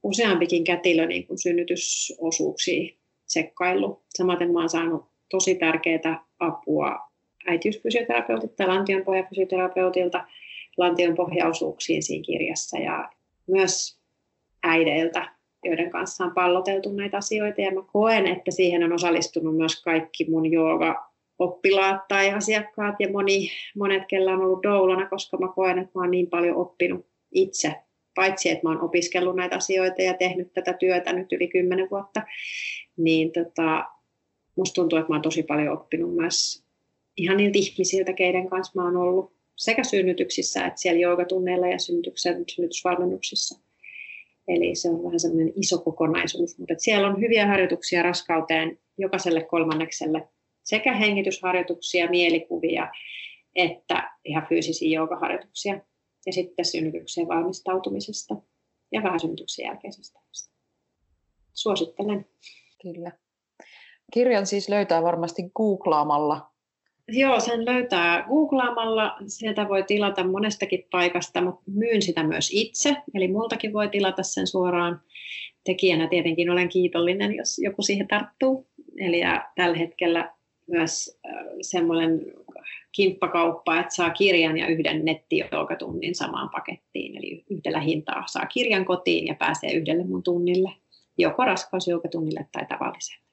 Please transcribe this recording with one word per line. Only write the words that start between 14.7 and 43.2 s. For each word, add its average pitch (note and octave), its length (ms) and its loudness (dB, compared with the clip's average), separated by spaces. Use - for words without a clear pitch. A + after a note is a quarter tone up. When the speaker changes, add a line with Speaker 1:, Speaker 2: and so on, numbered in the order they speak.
Speaker 1:
joiden E3+ 240 0
kanssa F#3 360 -6
on E3+ 80 -4
palloteltu F#3 580 2
näitä G3+ 260 -4
asioita. G#3 440 -2
Ja F#3+ 100 0
mä F#3+ 100 -2
koen, G#3 340 4
että F3+ 240 -2
siihen F3 320 4
on E3+ 100 2
osallistunut E3 640 0
myös D#3+ 260 0
kaikki D#3+ 460 -2
mun D#3+ 220 2
jooga-oppilaat F3+ 1600 2
tai G3 240 4
asiakkaat G#3 680 -2
ja G3 120 0
moni, G3 380 2
monet, G3 300 0
kellä F#3+ 260 2
on F#3+ 80 2
ollut F#3 220 2
doulana, F#3+ 460 4
koska - 280 -6
mä F3+ 100 -2
koen, F#3 320 0
että F#3+ 160 -6
mä F#3 60 -2
oon F3+ 100 2
niin F3+ 160 2
paljon F3 280 2
oppinut F3+ 500 0
itse F#3 440 2
paitsi F#3+ 340 2
että E3 180 0
mä - 20 2
oon D#3+ 120 -2
opiskellut F3 540 0
näitä F3+ 200 -2
asioita F#3 460 0
ja F#3 120 2
tehnyt F3+ 400 -2
tätä F3+ 200 -2
työtä F3+ 400 2
nyt F#3 180 -4
yli F3+ 160 0
kymmenen F#3 440 2
vuotta, G3+ 300 -6
niin D#3+ 340 4
tota, D#3+ 540 0
musta F#3 200 -2
tuntuu, E3 240 2
että D#3+ 100 -2
mä D#3+ 60 2
oon D3 60 0
tosi D#3+ 220 -2
paljon D3 300 0
oppinut E3+ 420 -4
myös - 480 -2
ihan F#3+ 200 2
niiltä G3+ 220 4
ihmisiltä, F#3+ 540 0
keiden F#3 360 2
kanssa F#3 260 -4
mä F3+ 100 0
oon F3+ 120 0
ollut F3+ 360 0
sekä A3+ 280 0
synnytyksissä F#3 840 0
että - 160 -8
siellä E3+ 180 4
joogatunneilla F3+ 680 2
ja F3+ 120 -2
synnytyksen, F3 680 -2
synnytysvalmennuksissa. F3+ 1120 -2